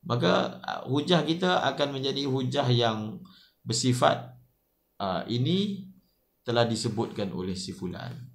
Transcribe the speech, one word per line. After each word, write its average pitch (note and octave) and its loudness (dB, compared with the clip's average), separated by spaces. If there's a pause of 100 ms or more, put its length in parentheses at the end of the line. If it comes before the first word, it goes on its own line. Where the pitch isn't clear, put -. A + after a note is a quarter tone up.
Maka, D#3+ 0 (240)
hujah D3 2
kita F3 2
akan C#3 0
menjadi C3+ -2
hujah C3 0
yang A2 0 (400)
bersifat, B2+ 2 (640)
ah, F#2+ -2
ini F#3 0 (560)
telah A#2+ 2
disebutkan A2 -2
oleh F2+ -4
si - -10
fulan. F2+ -8 (220)